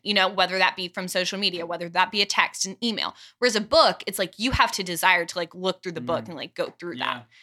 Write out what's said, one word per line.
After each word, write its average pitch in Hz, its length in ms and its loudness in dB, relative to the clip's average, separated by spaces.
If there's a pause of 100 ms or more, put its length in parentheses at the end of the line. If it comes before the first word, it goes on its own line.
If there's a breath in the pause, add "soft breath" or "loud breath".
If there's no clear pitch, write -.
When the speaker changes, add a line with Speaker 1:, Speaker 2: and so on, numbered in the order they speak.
Speaker 1:
you 208 100 -2
know, 190 140 6
whether 185 300 0
that 185 180 4
be 180 140 -8
from 185 180 -8
social 180 320 -2
media, 175 260 -2
whether 170 220 -8
that 180 240 2
be 208 100 2
a 202 40 2
text, - 400 0
an 190 180 -8
email. 226 320 -2 (220 loud breath)
Whereas 240 180 2
a 214 60 0
book, 233 460 4
it's 202 120 -4
like, 185 180 -4
you 240 140 -2
have 233 220 2
to 202 100 -4
desire 175 400 2
to, 170 140 -10
like, 175 180 -4
look 185 260 -2
through 180 120 -8
the 165 80 -8
book 135 240 -2
Speaker 2:
Mm. - 40 -14
Speaker 1:
and, 170 80 -10
like, 143 160 -12
go - 240 -4
through 175 200 -10
Speaker 2:
Yeah. 127 80 -2
Speaker 1:
that, - 220 -4 (160 soft breath)